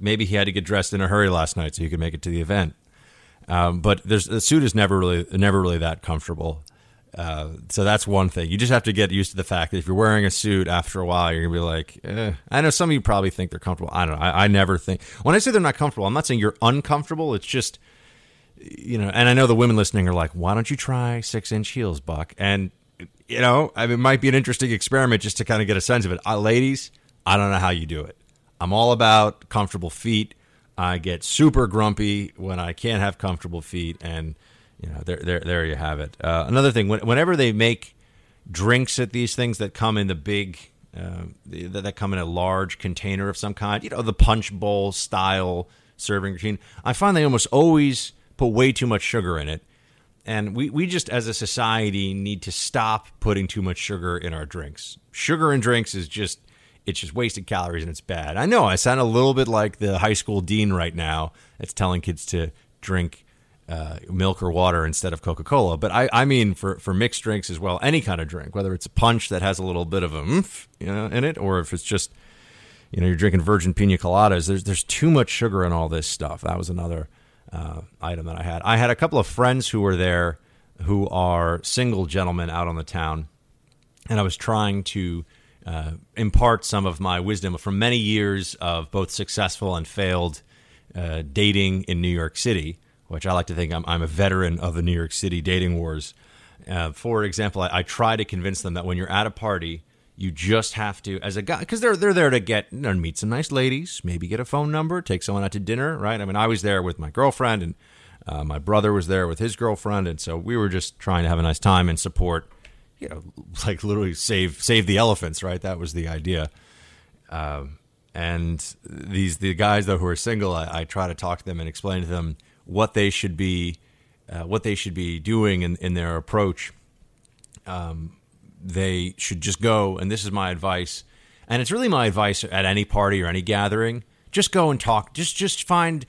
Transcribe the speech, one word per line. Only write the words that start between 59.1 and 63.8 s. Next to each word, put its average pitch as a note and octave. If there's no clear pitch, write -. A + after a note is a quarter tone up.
bit C3
like G#2+
the G2
high G#2+
school G2+
dean G2+
right E2+
now D#2
that's -
telling F2+
kids E2+
to E2
drink, F2+
uh, D#2+